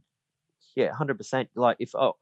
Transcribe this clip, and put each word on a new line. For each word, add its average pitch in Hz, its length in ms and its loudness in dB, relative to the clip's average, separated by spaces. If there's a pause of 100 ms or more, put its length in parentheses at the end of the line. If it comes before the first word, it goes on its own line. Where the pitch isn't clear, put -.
(760)
Yeah, 104 200 0
hundred 135 240 -4
percent. 127 360 -4
Like, 123 240 2
if - 160 -8
I, 127 160 2 (100)